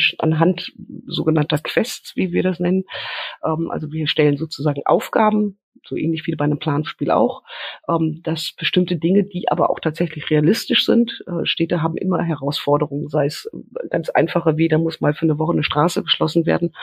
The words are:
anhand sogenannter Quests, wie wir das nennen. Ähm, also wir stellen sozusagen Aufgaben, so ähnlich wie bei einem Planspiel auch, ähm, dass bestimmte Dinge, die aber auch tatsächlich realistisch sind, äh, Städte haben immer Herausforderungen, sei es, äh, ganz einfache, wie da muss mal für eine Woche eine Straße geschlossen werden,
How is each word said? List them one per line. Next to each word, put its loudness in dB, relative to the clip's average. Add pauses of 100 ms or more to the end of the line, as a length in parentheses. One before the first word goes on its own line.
(200)
anhand 2 (360)
sogenannter 0
Quests, -4
wie 0
wir 2
das 0
nennen. 2 (600)
Ähm, -2
also -6
wir -2
stellen 4
sozusagen -2
Aufgaben, 2 (260)
so -8
ähnlich -2
wie -2
bei 0
einem 0
Planspiel -2
auch, 2 (440)
ähm, 0
dass -6
bestimmte 0
Dinge, 4
die -6
aber 2
auch -2
tatsächlich -4
realistisch 2
sind, 2
äh, -4
Städte -2
haben 0
immer 0
Herausforderungen, -2
sei 0
es, -6
äh, -10
ganz -2
einfache, 2
wie 4
da 4
muss -2
mal 2
für -6
eine 2
Woche 0
eine 2
Straße 0
geschlossen 0
werden, 0